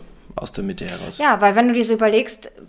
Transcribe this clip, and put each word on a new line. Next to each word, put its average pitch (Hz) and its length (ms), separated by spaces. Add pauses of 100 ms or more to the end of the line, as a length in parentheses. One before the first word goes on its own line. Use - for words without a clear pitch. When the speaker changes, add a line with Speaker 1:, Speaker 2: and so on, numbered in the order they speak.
(360)
Speaker 1:
aus - 160
der - 100
Mitte 185 240
heraus. - 320
Speaker 2:
Ja, 262 220
weil 202 160
wenn 247 100
du 240 80
dir 233 100
so 226 100
überlegst, 220 580 (160)